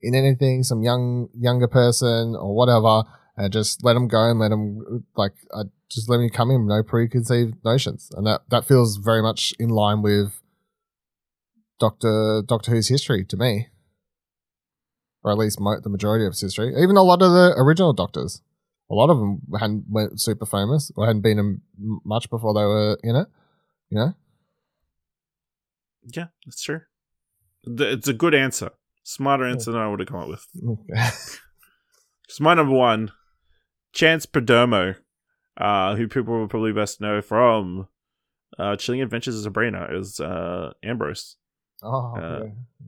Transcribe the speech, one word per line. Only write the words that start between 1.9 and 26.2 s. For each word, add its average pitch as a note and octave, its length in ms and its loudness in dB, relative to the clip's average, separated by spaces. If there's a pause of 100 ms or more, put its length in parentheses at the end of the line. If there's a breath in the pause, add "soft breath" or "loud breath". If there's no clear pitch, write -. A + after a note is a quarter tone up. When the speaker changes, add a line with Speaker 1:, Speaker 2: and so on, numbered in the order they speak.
Speaker 1:
or G2+ 180 -6
whatever, A2+ 500 4 (340 soft breath)
and G2+ 120 -2
just G#2+ 320 -4
let A#2+ 140 4
'em B2 100 2
go A2+ 240 2
and A#2 80 2
let G#2+ 140 2
'em, G#2+ 540 -6 (100)
like, G2 160 -2 (220)
uh, G#2+ 100 -8 (240)
just A2+ 220 -6
let A#2+ 100 2
me A#2+ 80 0
come A#2 220 0
in, B2+ 160 2
no G#2 160 2
preconceived A#2 720 0 (100)
notions. - 500 -2
And G2 120 -4
that, G#2+ 240 0
that A#2+ 160 0
feels A#2 320 4
very A2 240 2
much - 360 -4
in A#2 120 -2
line G#2 320 2
with G#2 400 0 (1400)
Doctor, A2 680 0
Doctor A#2 260 -2
Who's A#2 160 0
history B2 380 0
to - 100 -8
me, A2+ 320 -2 (1500)
or G#2+ 80 -2
at G#2 80 0
least G#2+ 220 -2
mo-, G2+ 200 -2
the - 80 -10
majority G#2 380 0
of F2 60 -4
his - 80 -10
history. G#2+ 360 -6
Even F3+ 200 4
a G3 60 8
lot F3+ 200 6
of F#3 100 8
the F3+ 240 8
original D#3 360 4
Doctors, F2+ 500 -6 (480)
a G#2 40 -4
lot B2 160 4
of D#3 80 4
'em G2+ 220 -2 (180)
hadn't G#2+ 300 -4
went G#2+ 320 -4
super - 260 -4
famous A2 500 -2
or G#2 100 0
hadn't G#2+ 160 2
been G#2+ 160 4
in G2+ 220 -2 (180)
m-, G#2 260 -6
much A2 260 -4
before A2+ 240 -2
they G#2 100 2
were G#2+ 380 0
in A#2 120 0
it, D#3+ 140 0 (640)
you G2+ 80 -6
know? C#3 160 -2 (1900)
Speaker 2:
Yeah, E3 240 -12 (180)